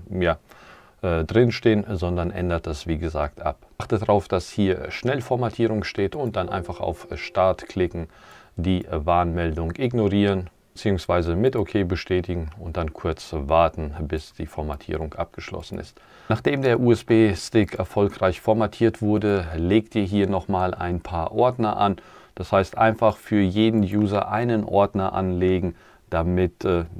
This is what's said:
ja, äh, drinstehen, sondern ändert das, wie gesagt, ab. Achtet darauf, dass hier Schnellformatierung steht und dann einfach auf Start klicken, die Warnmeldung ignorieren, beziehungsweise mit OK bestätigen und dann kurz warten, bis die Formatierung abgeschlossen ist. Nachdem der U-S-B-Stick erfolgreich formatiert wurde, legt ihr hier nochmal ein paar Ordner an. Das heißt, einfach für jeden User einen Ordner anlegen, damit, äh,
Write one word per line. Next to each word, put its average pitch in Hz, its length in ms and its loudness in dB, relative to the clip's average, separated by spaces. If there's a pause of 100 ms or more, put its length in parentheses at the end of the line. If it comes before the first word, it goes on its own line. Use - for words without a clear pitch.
(100)
ja, 87 280 0 (640)
äh, 85 200 0
drinstehen, 110 680 2
sondern 87 420 -2
ändert 90 340 -2
das, 80 220 -8
wie 80 100 -2
gesagt, 78 420 -4
ab. - 180 -4 (200)
Achtet 107 240 -2
darauf, 104 240 2
dass - 240 -2
hier 95 400 0
Schnellformatierung 120 960 -2
steht 98 320 -4
und 127 180 -4
dann 92 140 -4
einfach 92 320 -6
auf 87 340 -6
Start 92 540 0
klicken, 87 400 -2 (480)
die 90 340 0
Warnmeldung 82 880 0
ignorieren, 101 720 0 (240)
beziehungsweise 87 600 0
mit 123 220 2
OK 98 320 0
bestätigen 87 680 -2
und 80 200 -10
dann 80 160 -4
kurz - 440 -6
warten, 78 680 0
bis 69 320 -6
die 82 120 -10
Formatierung 76 680 -8
abgeschlossen - 680 -10
ist. - 200 -16 (280)
Nachdem 135 340 0
der 120 160 4
U-S-B-Stick 110 1040 4
erfolgreich 95 600 0
formatiert 110 640 0
wurde, 104 420 2 (120)
legt 95 400 2
ihr 104 80 2
hier 98 240 2
nochmal 92 460 -2
ein 87 260 -4
paar 85 320 -6
Ordner 117 460 0
an. 101 180 2 (400)
Das - 160 -8
heißt, 98 260 2
einfach 113 380 4
für - 240 0
jeden 107 400 4
User 101 500 0
einen 110 320 0
Ordner 98 520 0
anlegen, 92 600 0 (360)
damit, 87 540 0
äh, 87 200 2 (160)